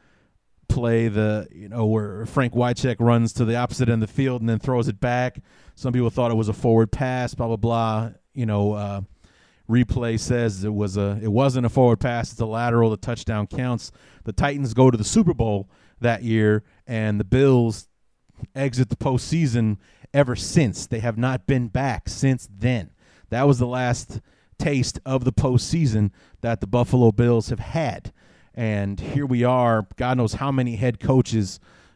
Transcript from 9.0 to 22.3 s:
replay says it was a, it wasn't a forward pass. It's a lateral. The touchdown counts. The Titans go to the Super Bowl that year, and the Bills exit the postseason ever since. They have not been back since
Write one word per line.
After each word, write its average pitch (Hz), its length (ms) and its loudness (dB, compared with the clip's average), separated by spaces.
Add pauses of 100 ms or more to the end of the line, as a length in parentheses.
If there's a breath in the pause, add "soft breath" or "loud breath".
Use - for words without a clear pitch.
replay 117 500 0
says 113 460 -2
it 107 80 -4
was 101 240 -2
a, 101 240 -2
it 110 80 -4
wasn't 123 380 2
a - 20 0
forward 120 300 4
pass. 117 320 -4
It's 117 100 -18
a 117 60 -2
lateral. 117 420 2
The 107 80 0
touchdown 110 520 -6
counts. 123 420 -6 (340 soft breath)
The 107 80 -6
Titans 143 420 -2
go 127 160 8
to 120 60 2
the 107 80 -2
Super 175 300 4
Bowl 104 340 -2 (320 soft breath)
that 117 220 0
year, 107 400 4 (240 soft breath)
and 110 320 -2
the 104 60 -2
Bills 123 640 2 (640)
exit 131 360 -2
the - 60 -4
postseason 127 800 0 (380 soft breath)
ever 127 220 2
since. - 500 0
They 117 140 -6
have 113 180 -4
not 127 280 -2
been 127 200 0
back 123 420 -4
since 131 420 0